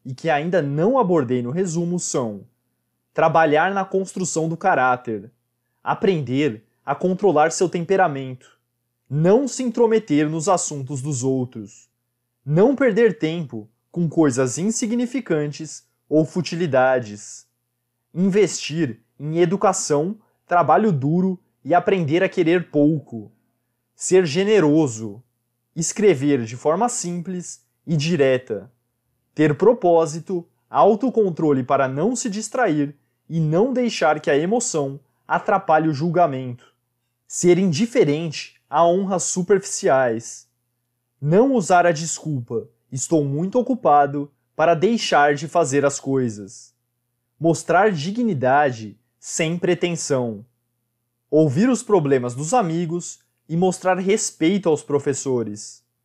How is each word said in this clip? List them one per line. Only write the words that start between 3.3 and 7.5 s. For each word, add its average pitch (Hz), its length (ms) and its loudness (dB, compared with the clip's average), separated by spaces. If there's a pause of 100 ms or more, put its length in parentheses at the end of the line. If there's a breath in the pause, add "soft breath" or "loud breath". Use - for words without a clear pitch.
na 196 100 -2
construção 185 640 -4
do 165 120 -4
caráter, 127 760 0 (500)
aprender 135 800 -2 (220)
a 139 100 -4
controlar 175 560 2